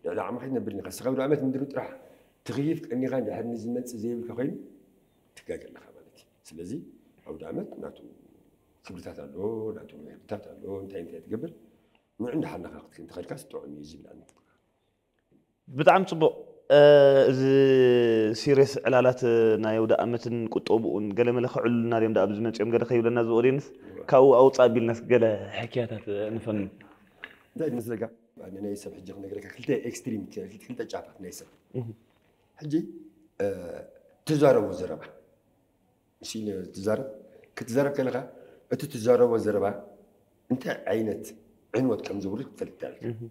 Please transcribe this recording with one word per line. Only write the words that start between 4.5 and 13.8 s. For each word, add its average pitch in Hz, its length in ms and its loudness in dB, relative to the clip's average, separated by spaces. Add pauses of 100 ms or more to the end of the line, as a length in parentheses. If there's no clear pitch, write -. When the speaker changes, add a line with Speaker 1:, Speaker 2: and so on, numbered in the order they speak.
Speaker 1:
ትጋገ - 300 -12
ኣለኻ - 220 -20
ማለት - 280 -20
እዩ። - 100 -20 (200)
ስለዚ 85 260 -16 (520)
ኣውደ 78 240 -18
ዓመት - 300 -10
ናቱ - 220 -16 (880)
ክብርታት 87 360 -18
ኣለዎ፣ 71 220 -14 (300)
ናቱ - 180 -16 (120)
ሕብርታት - 460 -14
ኣለዎ። 90 300 -14
እንታይ 95 220 -12
እንታይ 85 200 -16
ትገብር 120 300 -10 (680)
ንዑ 117 120 -8
እንዳሓልናኻ - 500 -8
ክትከ-፣ - 200 -20
እንተኸድካ - 400 -14
ጥዑም - 260 -16
እዩ 73 180 -16